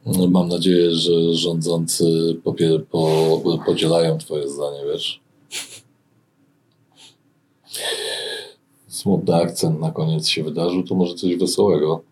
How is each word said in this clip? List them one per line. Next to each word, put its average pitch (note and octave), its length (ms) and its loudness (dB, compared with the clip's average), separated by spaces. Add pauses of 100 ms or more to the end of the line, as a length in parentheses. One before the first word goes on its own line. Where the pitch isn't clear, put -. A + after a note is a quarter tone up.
No, F#2 240 2
mam F2+ 180 4
nadzieję, F2 420 4
że E2+ 440 2
rządzący E2 680 -2 (400)
popie-, D#2+ 360 2 (100)
po-, D#2+ 760 2
podzielają E2 520 2
twoje D2 300 -6
zdanie, C#2+ 300 -6 (140)
wiesz. - 280 -8 (3750)
Smutny F2+ 480 0
akcent E2 460 0
na D#2+ 100 -2
koniec D#2+ 380 -2
się D#2+ 160 -2
wydarzył, F2 380 -2
to - 120 -4
może F2+ 200 0
coś F2+ 220 -2
wesołego E2+ 640 2 (120)